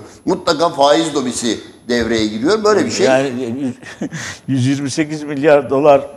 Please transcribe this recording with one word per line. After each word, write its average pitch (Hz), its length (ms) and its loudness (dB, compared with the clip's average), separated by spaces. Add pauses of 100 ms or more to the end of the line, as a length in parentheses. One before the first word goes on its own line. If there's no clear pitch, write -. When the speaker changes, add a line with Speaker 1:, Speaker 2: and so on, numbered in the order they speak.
(260)
Speaker 1:
Mutlaka 170 440 0
faiz 151 460 2
lobisi 120 440 -2 (300)
devreye 113 380 0
giriyor. 147 360 -2
Böyle 202 220 2
bir 113 60 -6
şey. - 140 0
Speaker 2:
Yani 131 680 -2 (340)
<laughs> - 400 -12
yüz 131 200 0
yirmi 139 240 -2
sekiz 151 320 -4
milyar 143 460 2
dolar, 139 300 6 (180)